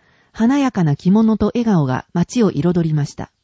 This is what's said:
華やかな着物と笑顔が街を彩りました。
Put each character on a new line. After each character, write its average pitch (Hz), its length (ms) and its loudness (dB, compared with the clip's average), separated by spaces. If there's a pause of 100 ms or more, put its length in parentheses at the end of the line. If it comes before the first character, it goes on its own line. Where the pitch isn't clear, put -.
(320)
華 247 260 0
や 269 120 0
か 180 140 -2
な 147 120 0
着 - 140 -2
物 220 280 2
と 208 160 0
笑 240 100 -2
顔 180 220 2
が 127 260 -4
街 247 300 -2
を 190 80 2
彩 170 400 -2
り 156 40 0
ま 147 100 0
し - 100 -10
た。 - 180 -16 (100)